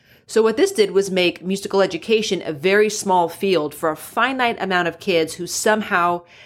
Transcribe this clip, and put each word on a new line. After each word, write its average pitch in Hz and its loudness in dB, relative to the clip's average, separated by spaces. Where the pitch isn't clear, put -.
So 226 2
what 226 0
this 392 2
did 196 0
was 196 2
make 180 0
musical 190 0
education 190 0
a 160 -6
very 190 4
small 185 0
field 165 -2
for 165 -2
a 156 -2
finite 247 -2
amount 180 0
of 165 -6
kids 165 -2
who 175 -10
somehow 185 0